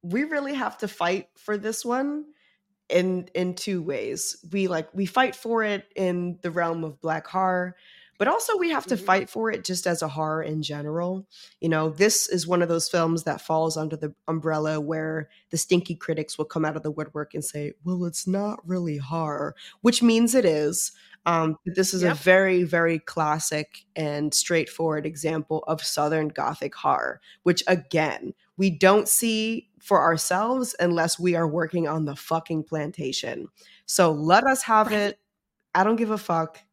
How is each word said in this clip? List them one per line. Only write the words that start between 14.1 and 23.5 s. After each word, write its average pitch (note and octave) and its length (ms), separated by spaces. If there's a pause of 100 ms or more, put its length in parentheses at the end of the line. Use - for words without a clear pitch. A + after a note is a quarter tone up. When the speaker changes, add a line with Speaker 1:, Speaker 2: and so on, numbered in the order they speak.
Speaker 1:
umbrella D#3 520
where D#3+ 500 (200)
the E3 80
stinky F3 380
critics D#3 420
will D#3 80
come D#3 200
out D3+ 100
of D#3 80
the D#3 80
woodwork D3+ 420
and D3+ 100
say, D3 300 (100)
"Well, F3+ 220
it's E3+ 220
not G3+ 400
really E3+ 300
horror," D3 580 (260)
which A#3 220
means A3+ 320
it A#3+ 100
is. D#3 460 (360)
Um, D#3+ 380
but F3+ 100
this F#3 180
is F#3 80
a F3+ 60
Speaker 2:
Yep. F3 100
Speaker 1:
very, F#3 460
very E3 340
classic D3+ 880 (100)